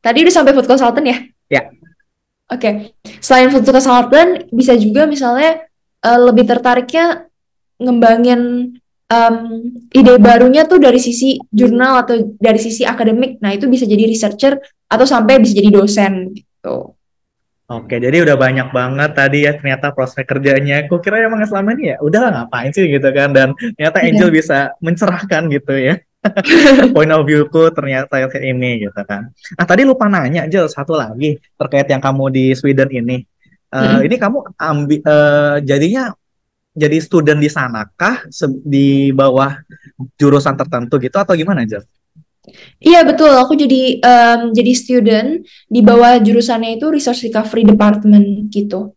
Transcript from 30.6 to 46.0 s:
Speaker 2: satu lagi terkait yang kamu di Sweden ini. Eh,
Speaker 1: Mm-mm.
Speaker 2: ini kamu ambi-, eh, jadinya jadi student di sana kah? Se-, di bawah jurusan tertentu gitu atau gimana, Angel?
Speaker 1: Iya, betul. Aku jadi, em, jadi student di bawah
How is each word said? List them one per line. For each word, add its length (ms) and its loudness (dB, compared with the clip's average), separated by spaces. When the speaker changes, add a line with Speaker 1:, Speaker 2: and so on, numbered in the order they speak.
Speaker 2:
satu 300 -6
lagi 400 -6
terkait 320 -2
yang 80 -2
kamu 320 -4
di 120 -2
Sweden 320 0
ini. 280 -6
Eh, 80 -12
Speaker 1:
Mm-mm. 320 0
Speaker 2:
ini 80 0
kamu 220 -4
ambi-, 480 -4
eh, 560 2
jadinya 480 -2
jadi 320 -2
student 320 0
di 160 -2
sana 320 -6
kah? 480 -6
Se-, 160 -6
di 480 0
bawah 480 0
jurusan 400 2
tertentu 400 -6
gitu 240 -4
atau 160 -2
gimana, 260 -4
Angel? 220 -10
Speaker 1:
Iya, 240 6
betul. 240 2
Aku 240 4
jadi, 480 0
em, 400 4
jadi 160 2
student 560 0
di 160 2
bawah 320 6